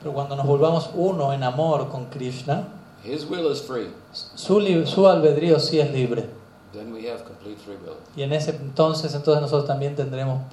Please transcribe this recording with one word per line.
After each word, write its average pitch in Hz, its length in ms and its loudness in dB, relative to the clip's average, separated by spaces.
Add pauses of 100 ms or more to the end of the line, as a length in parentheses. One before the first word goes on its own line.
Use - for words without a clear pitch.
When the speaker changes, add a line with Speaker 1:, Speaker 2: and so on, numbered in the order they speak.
Speaker 1:
Pero 147 100 -8
cuando 139 240 -6
nos 139 100 -2
volvamos 156 480 2
uno 165 380 0
en 135 120 -4
amor 139 460 0
con 127 160 -10
Krishna, 127 640 -6 (360)
Speaker 2:
his 147 200 -8
will 165 280 -2
is 131 100 -4
free. 117 260 -6 (240)
Speaker 1:
su - 460 0
li-, 180 280 2
su 196 200 6
albedrío 156 540 6
sí - 180 0
es 135 140 2
libre. 117 360 -2 (440)
Speaker 2:
Then 110 200 -12
we 113 160 -10
have 117 160 -10
complete 101 400 -16
free 101 200 -14
will. 78 120 -14 (200)
Speaker 1:
Y 143 60 -6
en 139 100 -2
ese 156 180 0
entonces, 156 640 0
entonces 147 280 4
nosotros 143 260 0
también 143 260 -2
tendremos 135 460 -4 (120)